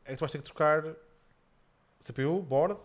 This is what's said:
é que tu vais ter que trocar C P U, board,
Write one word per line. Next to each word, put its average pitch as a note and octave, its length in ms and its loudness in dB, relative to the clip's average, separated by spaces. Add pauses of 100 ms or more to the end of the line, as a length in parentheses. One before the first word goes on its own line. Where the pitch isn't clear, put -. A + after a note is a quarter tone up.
é C3 80 -12
que C3+ 60 -10
tu - 20 -8
vais D3+ 140 -2
ter D3+ 60 -6
que C#3 40 -14
trocar D#3 400 2 (1160)
C - 100 -14
P C3 140 -2
U, F3 160 0
board, D#3+ 420 2